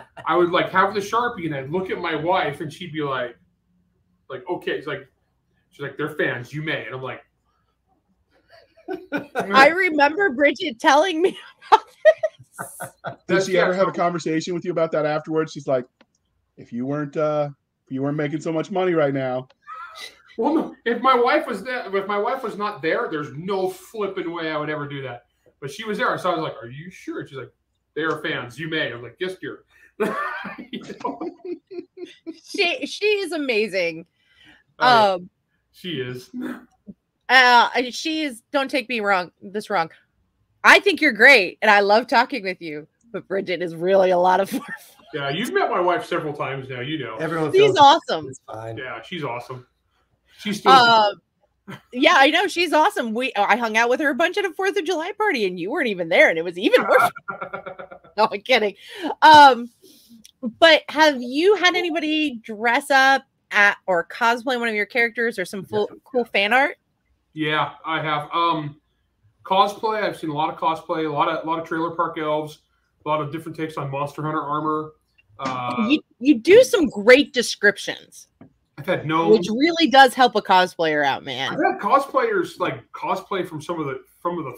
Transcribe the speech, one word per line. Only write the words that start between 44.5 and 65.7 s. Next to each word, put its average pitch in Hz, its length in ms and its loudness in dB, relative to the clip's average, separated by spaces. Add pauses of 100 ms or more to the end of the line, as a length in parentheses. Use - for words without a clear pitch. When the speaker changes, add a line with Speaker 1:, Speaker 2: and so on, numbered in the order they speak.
Speaker 3:
fun. 254 100 -4 (520)
Speaker 2:
Yeah, 143 160 -6
you've 180 240 -6
met 392 180 2
my 208 80 -2
wife 175 260 0
several 151 280 -4
times 135 360 -8
now. 123 120 -10
You 147 180 -8
know. 113 180 -10
Speaker 1:
Everyone 160 340 -4
Speaker 3:
She's 381 100 6
Speaker 1:
feels 415 160 4
Speaker 3:
awesome. 277 500 6
Speaker 1:
it's - 180 -16
fine. 113 320 -12
Speaker 2:
Yeah, 120 240 -12
she's 165 220 -12
awesome. 123 420 -10 (720)
She's 208 200 -6
still - 120 4
Speaker 3:
Um, 226 500 6 (680)
yeah, 285 240 4
I 277 140 6
know. 349 180 0
She's 339 240 -2
awesome. 302 440 2
We, 254 200 -4
I 202 220 2
hung 226 200 -2
out 233 120 2
with 254 100 0
her 294 100 0
a 277 60 -2
bunch 339 220 0
at 392 80 -2
a 349 80 -6
Fourth 381 240 -2
of 403 80 -4
July 339 320 -4
party, 339 300 0
and 180 120 -6
you 175 120 -6
weren't 302 160 -2
even 180 220 -4
there, 254 200 6
and 170 80 -2
it 165 60 -4
was 175 140 -8
even 240 260 4
worse. - 320 4
Speaker 2:
<laughs> - 360 -14 (640)
Speaker 3:
No, 208 140 2
I'm 202 100 -8
kidding. 214 320 0 (480)
Um, 277 480 10 (720)
but 302 480 4
have 294 320 2
you 285 320 2
had 349 220 2
anybody 311 680 -2
dress 233 460 -2
up 269 320 4 (300)
at 202 340 4
or 170 220 0
cosplay 240 520 -2
one 233 80 -2
of 226 60 -2
your 208 140 -2
characters 233 500 -2
or 180 80 -4
some 190 180 -10
full, 208 280 -2